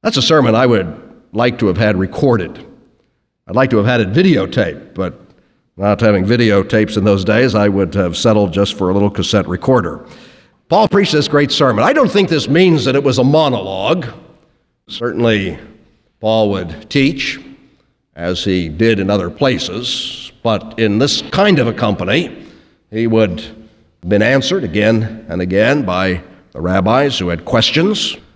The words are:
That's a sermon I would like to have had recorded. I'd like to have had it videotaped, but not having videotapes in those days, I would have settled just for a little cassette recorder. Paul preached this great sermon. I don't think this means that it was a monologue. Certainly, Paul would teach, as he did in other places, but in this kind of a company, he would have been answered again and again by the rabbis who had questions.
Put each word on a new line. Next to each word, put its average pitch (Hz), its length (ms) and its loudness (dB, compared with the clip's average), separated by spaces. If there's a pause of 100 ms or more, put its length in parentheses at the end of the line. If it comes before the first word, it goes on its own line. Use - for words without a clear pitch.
That's 226 140 -2
a 127 60 0
sermon 135 320 2
I 123 120 2
would 107 280 0 (380)
like 120 260 -2
to 113 80 0
have 90 100 0
had 104 220 2
recorded. 95 680 -2 (800)
I'd 95 100 -6
like 131 140 2
to 120 60 0
have 104 100 2
had 120 140 0
it 98 120 -2
videotaped, 165 840 0
but - 260 -6 (560)
not 101 240 0
having 104 240 2
videotapes 107 720 2
in 98 80 0
those 98 180 2
days, 113 320 2
I 104 140 2
would 98 260 0
have 90 220 -2
settled 104 380 2
just 101 240 -2
for 92 100 -2
a 92 60 0
little 101 160 2
cassette 95 360 -2
recorder. 90 600 -2 (640)
Paul 202 180 2
preached 196 240 2
this 151 160 0
great 147 240 2
sermon. 123 320 2
I 214 80 2
don't 285 180 2
think 196 200 2
this 156 180 -2
means 160 380 4
that 135 100 0
it 139 80 0
was 131 140 2
a 127 60 4
monologue. 127 840 0 (840)
Certainly, 107 680 -2 (600)
Paul 110 300 2
would 90 380 -8
teach, - 500 -2 (760)
as 87 280 -6
he 92 280 -2
did 107 280 2
in 95 120 -2
other 95 180 0
places, - 1040 -6 (100)
but 107 360 -4
in 107 200 2
this 143 220 0 (100)
kind 196 280 2
of 120 80 2
a 123 80 -2
company, 107 720 -4 (440)
he 113 160 -4
would 110 340 2
have - 680 -18
been 101 140 2
answered 135 420 0
again 107 640 -2
and 87 140 -4
again 107 420 2
by 92 380 -2 (300)
the - 80 -14
rabbis 101 580 0
who 90 100 -4
had 85 160 -6
questions. 160 720 0 (200)